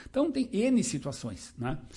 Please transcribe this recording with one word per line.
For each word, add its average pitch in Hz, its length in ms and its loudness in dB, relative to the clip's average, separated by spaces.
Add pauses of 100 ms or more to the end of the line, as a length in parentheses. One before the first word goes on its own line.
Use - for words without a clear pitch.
Então 294 220 2
tem 262 200 0
N 233 320 4
situações, 135 720 -6
né? 127 220 -4 (200)